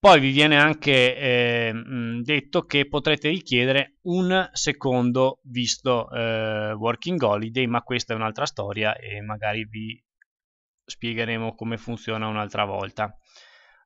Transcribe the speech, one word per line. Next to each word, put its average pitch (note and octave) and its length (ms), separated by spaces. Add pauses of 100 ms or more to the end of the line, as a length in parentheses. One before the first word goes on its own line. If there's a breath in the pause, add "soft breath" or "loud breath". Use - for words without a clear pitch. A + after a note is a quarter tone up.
Poi F#3+ 180
vi C3+ 120
viene D3 260
anche, C#3+ 580
eh, A#2+ 600
mm, A#2 480
detto D3 420
che C#3+ 240
potrete D3 400
richiedere C3+ 760
un F#3 460
secondo C3 920
visto, B2 680
eh, A2 640
Working A#2 480
Holiday, A2+ 460
ma A#2+ 160
questa A#2+ 320
è - 20
un'altra A2 300
storia G#2+ 500
e G#2 240
magari G#2+ 460
vi G#2+ 360 (840)
spiegheremo A2+ 680
come A2+ 220
funziona A2 520
un'altra G#2+ 360
volta. G2+ 500 (720 soft breath)